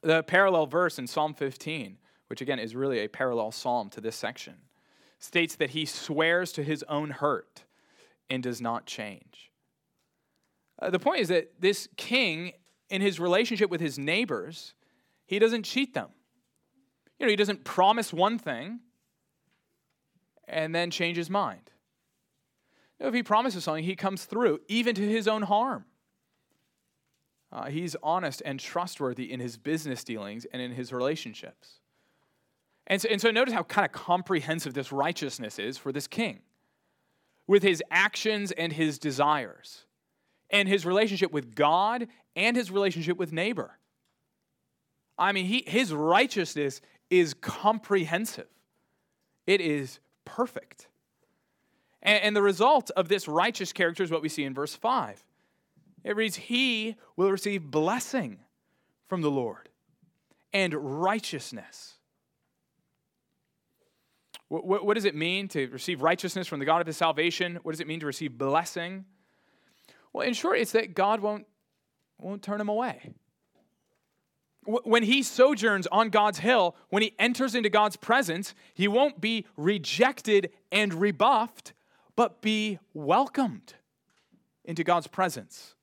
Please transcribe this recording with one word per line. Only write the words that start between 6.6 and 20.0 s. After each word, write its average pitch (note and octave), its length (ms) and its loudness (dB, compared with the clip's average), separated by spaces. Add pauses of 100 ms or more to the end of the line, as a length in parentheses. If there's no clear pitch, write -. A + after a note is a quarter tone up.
his D3+ 260 -4
own D3+ 220 -2
hurt C#3+ 520 -4 (680)
and B2+ 140 -4
does B2 180 -6
not A#2 240 -6
change. - 680 -14 (1300)
Uh, - 120 -4
the F3+ 100 0
point D#4 220 0
is E3+ 80 0
that F3 320 0
this G3 340 0
king, F3+ 560 -2 (380)
in G3 120 -2
his G3 160 0
relationship F#3+ 520 2
with E3+ 100 -4
his D3 180 -4
neighbors, D3+ 760 -4 (520)
he G3 140 -2
doesn't A3+ 240 2
cheat C4 300 -4
them. G#2+ 160 -6 (1080)
You - 80 -2
know, A3+ 40 4
he G#3 80 4
doesn't G3+ 260 0
promise G#3 480 2
one G3 260 2
thing D#3+ 440 -8 (1700)